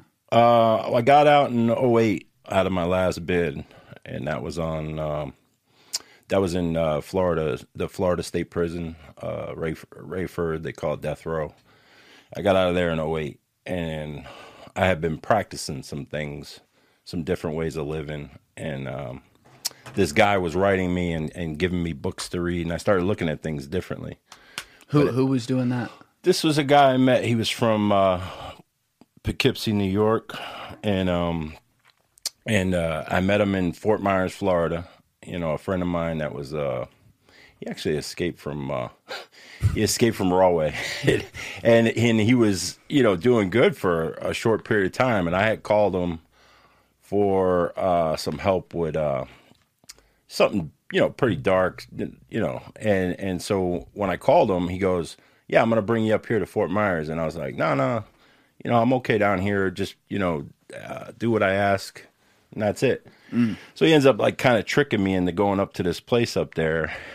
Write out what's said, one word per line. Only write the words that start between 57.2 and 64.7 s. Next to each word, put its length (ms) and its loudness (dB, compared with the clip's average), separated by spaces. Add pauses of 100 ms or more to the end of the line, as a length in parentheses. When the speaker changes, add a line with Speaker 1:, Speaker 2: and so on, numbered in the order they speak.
Speaker 1:
I 40 -2
was 120 -4
like, 200 -8
"No, 180 0
no, 300 -2 (600)
you 60 -4
know, 100 4
I'm 140 4
okay 240 2
down 220 2
here. 300 0
Just, 260 -6 (120)
you 120 -4
know, 260 -2 (280)
uh, 440 -12
do 140 -2
what 100 2
I 120 4
ask, 520 -2 (460)
and 100 -8
that's 220 -2
it." 220 0 (260)
Speaker 2:
Mm. 240 0 (180)
Speaker 1:
So 120 2
he 60 6
ends 140 8
up, 140 6
like, 180 0
kinda 240 4
tricking 400 0